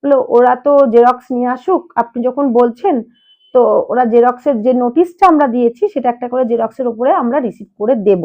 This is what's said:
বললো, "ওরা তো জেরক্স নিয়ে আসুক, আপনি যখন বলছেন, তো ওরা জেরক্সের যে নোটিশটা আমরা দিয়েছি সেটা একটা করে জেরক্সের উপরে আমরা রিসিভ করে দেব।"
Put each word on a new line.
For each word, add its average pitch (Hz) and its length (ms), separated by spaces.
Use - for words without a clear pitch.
বললো, 277 140
"ওরা 247 260
তো 277 180
জেরক্স 240 440
নিয়ে 247 160
আসুক, 254 340
আপনি 233 280
যখন 254 300
বলছেন, 247 420
তো 254 60
ওরা 247 160
জেরক্সের 247 560
যে 247 120
নোটিশটা 247 540
আমরা 302 200
দিয়েছি 240 400
সেটা 254 220
একটা 240 200
করে 254 160
জেরক্সের 226 420
উপরে 233 260
আমরা 269 260
রিসিভ 220 280
করে 214 180
দেব।" 196 300